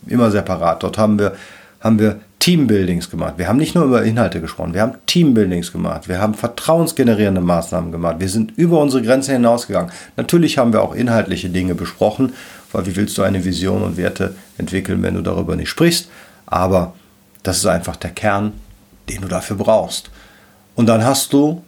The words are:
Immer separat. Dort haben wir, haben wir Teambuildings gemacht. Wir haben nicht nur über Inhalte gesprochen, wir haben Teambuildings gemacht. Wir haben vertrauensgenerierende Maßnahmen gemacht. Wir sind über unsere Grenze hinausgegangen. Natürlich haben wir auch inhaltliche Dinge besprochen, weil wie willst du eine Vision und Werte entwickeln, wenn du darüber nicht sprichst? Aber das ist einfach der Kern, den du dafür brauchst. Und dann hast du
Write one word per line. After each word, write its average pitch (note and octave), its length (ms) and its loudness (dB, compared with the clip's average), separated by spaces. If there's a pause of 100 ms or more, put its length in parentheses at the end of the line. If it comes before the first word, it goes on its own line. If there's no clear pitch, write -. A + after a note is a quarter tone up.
Immer A#2 240 2
separat. F2 500 0
Dort F2+ 160 -4
haben G#2+ 220 4
wir, G2+ 160 0 (440)
haben A2 200 2
wir G#2 180 2 (220)
Teambuildings G#2 720 2
gemacht. D#2+ 260 -6
Wir F2 120 -4
haben A#2 100 2
nicht D3+ 160 0
nur F3 100 4
über B2 180 4
Inhalte A2 380 0
gesprochen, E2+ 340 -8
wir G2 80 0
haben B2+ 120 -2 (120)
Teambuildings G#2+ 680 2
gemacht. E2+ 360 -6
Wir F#2 120 -4
haben G#2+ 140 0
vertrauensgenerierende A#2 1040 0
Maßnahmen E2+ 520 -2
gemacht. E2+ 260 -4
Wir F#2+ 100 -2
sind A2 280 -2
über E3 240 4
unsere C3+ 220 2
Grenze C3+ 300 0
hinausgegangen. A#2 580 2 (260)
Natürlich D#3 420 2
haben A#2+ 140 4
wir G#2+ 100 4
auch F#2 120 -2
inhaltliche G2 540 0
Dinge F2+ 260 -2
besprochen, G#2+ 600 0 (360)
weil G2 140 -4
wie F2+ 120 -4
willst G#2 200 -2
du G2+ 60 -2
eine F#2+ 240 0
Vision F#2+ 360 -2
und F#2+ 140 -4
Werte F#2 380 -4 (240)
entwickeln, F#2+ 440 -4
wenn F2+ 120 -2
du F2+ 80 -4
darüber F2 340 -4
nicht E2 140 -6
sprichst? E3+ 380 0 (360)
Aber F2+ 480 0 (500)
das F#2 140 -4
ist - 100 -2
einfach F2 300 -2
der F2 140 -10
Kern, G#2 420 -2 (560)
den G2 140 -8
du F#2 60 -8
dafür F2+ 280 -6
brauchst. F#2 540 0 (640)
Und A#2 120 2
dann A2+ 180 4
hast C3+ 280 0
du D3+ 360 2